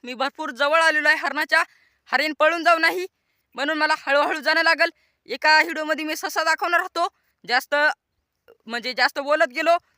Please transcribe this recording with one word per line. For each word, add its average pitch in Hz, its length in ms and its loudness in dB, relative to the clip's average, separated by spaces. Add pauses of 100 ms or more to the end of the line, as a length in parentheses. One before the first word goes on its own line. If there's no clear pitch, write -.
मी 247 100 -10
भरपूर 277 380 -6
जवळ 285 300 2
आलेलो 302 280 2
आहे 311 80 2
हरणाच्या, 311 440 -2 (480)
हरिण 294 240 -2
पळून 320 300 2
जाऊ 330 160 4
नाही 349 260 0 (500)
म्हणून 294 220 -4
मला 311 200 0
हळूहळू 294 420 0
जाणं 311 240 0
लागल. 320 260 2 (400)
एका 311 280 2
व्हिडिओमध्ये 311 480 -2
मी 311 120 -6
ससा 320 260 -4
दाखवणार 339 380 0
होतो, 370 260 -4 (360)
जास्त 240 320 -2 (920)
म्हणजे 233 260 -8
जास्त 254 280 0
बोलत 294 340 0
गेलो 320 200 2 (220)